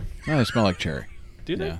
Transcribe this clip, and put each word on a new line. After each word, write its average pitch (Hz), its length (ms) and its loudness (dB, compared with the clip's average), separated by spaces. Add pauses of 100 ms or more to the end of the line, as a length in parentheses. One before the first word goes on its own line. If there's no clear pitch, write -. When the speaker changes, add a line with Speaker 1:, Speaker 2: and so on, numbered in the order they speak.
(280)
Speaker 1:
No, 151 100 4
they 131 80 6
smell 117 180 4
like 95 160 4
cherry. 73 260 -2 (400)
Speaker 2:
Do 170 100 -2
they? 80 120 -2
Speaker 1:
Yeah, 82 120 -4